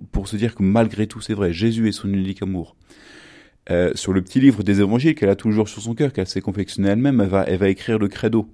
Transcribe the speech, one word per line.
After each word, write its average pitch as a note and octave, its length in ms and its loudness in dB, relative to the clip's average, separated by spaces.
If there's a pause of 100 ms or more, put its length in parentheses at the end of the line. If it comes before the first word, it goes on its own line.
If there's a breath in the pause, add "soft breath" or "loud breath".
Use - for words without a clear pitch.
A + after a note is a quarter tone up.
(100)
pour G2 160 -4
se G#2+ 100 -6
dire A2 180 -2
que - 80 -6
malgré G#2 440 2
tout, A2 140 -12
c'est G#2+ 140 -6
vrai, F#2+ 180 0
Jésus A2+ 360 0
est G2+ 40 0
son G2 200 -6
unique F#2+ 300 -4
amour. F#2 340 -6 (960 loud breath)
Euh, F2+ 240 2
sur - 180 -4
le F#2+ 80 2
petit A2 200 -2
livre A#2+ 220 6
des G2 180 2
évangiles B2+ 340 2
qu'elle G#2 160 0
a G2 60 2
toujours G#2+ 320 0
sur - 120 -16
son A2+ 140 -6
cœur, C#3 180 -2
qu'elle F#2 140 -4
s'est - 160 -6
confectionné G2 460 -2
elle-même, B2 320 2
elle G2 80 2
va, F#2+ 160 2
elle F2+ 140 0
va G2 120 2
écrire A2 280 -2
le G2+ 100 0
credo. A2+ 460 -2